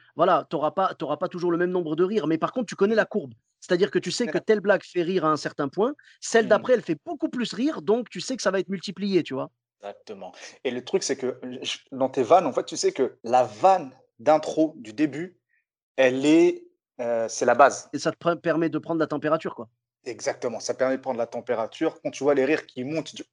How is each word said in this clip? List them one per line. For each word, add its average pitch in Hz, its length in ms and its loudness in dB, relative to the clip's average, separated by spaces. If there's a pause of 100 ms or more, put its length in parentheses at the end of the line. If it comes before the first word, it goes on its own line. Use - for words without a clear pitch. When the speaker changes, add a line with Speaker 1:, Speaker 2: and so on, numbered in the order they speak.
(160)
Speaker 1:
voilà, 156 320 2
t'auras 151 220 -2
pas, 185 240 -2
t'auras - 240 -6
pas 180 100 -4
toujours 175 240 -4
le 165 60 0
même 180 140 0
nombre 165 240 -2
de 165 80 2
rires. 185 240 0
Mais 156 100 0
par 165 160 -2
contre, 240 140 -4
tu - 80 -12
connais 208 180 2
la 202 120 2
courbe. 143 280 -6 (280)
C'est-à-dire 185 280 0
que - 80 -2
tu 170 140 -2
sais 247 140 -2
que 180 40 -4
Speaker 2:
Exact. - 160 -4
Speaker 1:
telle 214 140 4
blague 196 240 2
fait - 180 -4
rire 165 240 0
à 156 60 4
un 151 60 2
certain 147 320 -6
point, 233 260 -2 (260)
celle 226 240 2
Speaker 2:
Mhm. - 40 -6
Speaker 1:
d'après, 220 240 4
elle 214 100 2
fait 160 200 -4
beaucoup 320 260 -6
plus 233 260 -4
rire, 285 260 -4
donc 214 300 0
tu 180 100 -10
sais 262 140 -6
que - 80 -10
ça 196 80 0
va 190 80 0
être 180 100 -6
multiplié, 190 540 -2
tu 135 100 -8
vois. 139 160 -6 (320)
Speaker 2:
Exactement. 101 520 -14 (300)
Et 131 60 -2
le 123 160 -6
truc, 190 160 -2
c'est - 140 -2
que, 131 280 -6
euh, 127 200 -12
je, - 140 -6 (140)
dans 131 180 0
tes 131 120 0
vannes, 147 240 6
en 175 80 -2
fait, - 120 -2
tu 156 120 -10
sais 190 140 0
que - 320 -2
la 123 200 4
vanne 135 480 2 (280)
d'intro 151 580 2
du 107 160 -16
début, 151 460 -4 (560)
elle 131 320 4
est, 170 360 6 (380)
euh, 117 260 -2
c'est - 180 -4
la 120 100 4
base. 127 380 4
Speaker 1:
Et 143 40 -8
ça 156 140 -2
te - 60 -18
pre-, 170 220 -2
permet 160 300 0
de 147 80 -4
prendre 165 220 -4
la 151 80 0
température, 151 480 -2
quoi. 113 120 -14 (380)
Speaker 2:
Exactement, 120 540 -6
ça - 160 -6
permet 131 220 0
de 135 40 -14
prendre 131 160 -4
la 117 100 -2
température. 117 760 -4
Quand - 80 -6
tu - 120 -10
vois 143 120 4
les 131 100 4
rires 147 220 0
qui 127 160 -10
montent, 151 240 -6
tu - 80 -16
dis, « 294 180 -14